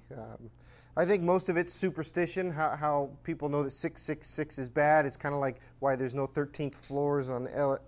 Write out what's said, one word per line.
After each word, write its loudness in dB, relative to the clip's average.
Um, -14
I 2
think 4
most 4
of 0
it's 2
superstition, -2
how, 0
how 0
people -4
know 2
that -2
six -4
six -6
six -6
is -6
bad. 4
It's -4
kinda -4
like -2
why 2
there's -2
no 0
thirteenth -4
floors 0
on -4
ele-, 0